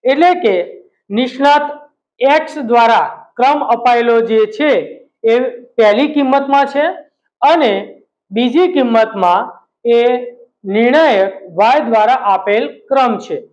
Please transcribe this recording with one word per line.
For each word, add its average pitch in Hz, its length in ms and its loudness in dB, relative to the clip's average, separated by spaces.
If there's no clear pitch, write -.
એટલે 311 300 2
કે 226 200 0
નિષ્ણાત 262 540 0
એક્સ 302 380 0
દ્વારા 233 800 0
ક્રમ 277 260 0
અપાયેલો 233 580 0
જે 220 260 0
છે 285 240 -2
એ 226 180 2
પહેલી 220 360 2
કિંમતમાં 277 540 0
છે 277 180 -2
અને 285 300 2
બીજી 247 420 0
કિંમતમાં 220 800 0
એ 233 140 2
નિર્ણાયક 220 680 2
વાય 240 240 2
દ્વારા 226 340 2
આપેલ 208 540 -2
ક્રમ 247 300 0
છે. 147 220 -10